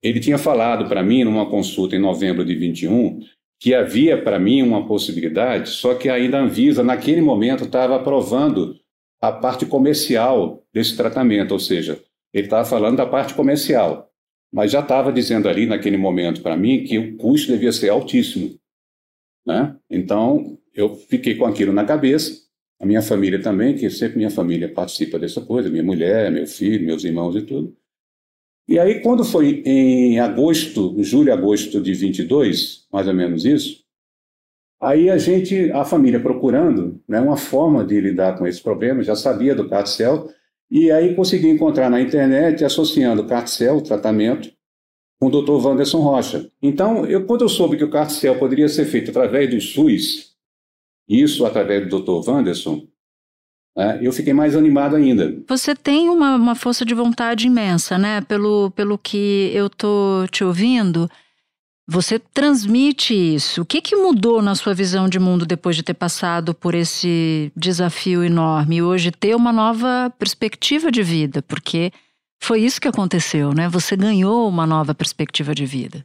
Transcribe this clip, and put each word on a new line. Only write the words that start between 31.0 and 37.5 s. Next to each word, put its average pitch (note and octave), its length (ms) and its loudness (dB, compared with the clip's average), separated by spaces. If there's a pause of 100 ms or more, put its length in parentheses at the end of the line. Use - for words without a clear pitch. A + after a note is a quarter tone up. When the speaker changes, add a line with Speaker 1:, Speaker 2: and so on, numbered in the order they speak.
Speaker 1:
agosto G2+ 480 0
de F#2+ 140 -2
vinte F#2 260 -2
e - 60 -2
dois, A2+ 640 0
mais G2 160 0
ou F#2+ 60 0
menos F2 320 -2
isso, - 320 0 (1040)
aí D#3 280 4
a F#3 80 4
gente, F#3 540 0
a C#3 140 -2
família C3 340 4
procurando, C3+ 880 0
né, A2 140 0
uma C#3+ 160 2
forma C#3+ 480 0